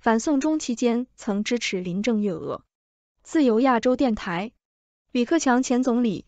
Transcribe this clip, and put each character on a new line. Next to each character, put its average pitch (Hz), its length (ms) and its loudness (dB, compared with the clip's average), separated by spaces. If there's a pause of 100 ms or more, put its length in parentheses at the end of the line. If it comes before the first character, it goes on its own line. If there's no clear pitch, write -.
反 226 200 2
送 285 200 0
中 311 180 0
期 247 160 -4
间 240 320 0 (100)
曾 208 280 -4
支 240 140 -2
持 190 220 -6
林 180 220 -4
郑 220 180 0
月 208 120 -2
娥。 143 300 -8 (600)
自 320 200 0
由 226 160 4
亚 247 220 2
洲 254 160 2
电 254 180 2
台。 196 380 -6 (600)
李 247 120 0
克 330 140 2
强 254 240 4
前 254 200 0
总 247 220 0
理 196 240 -4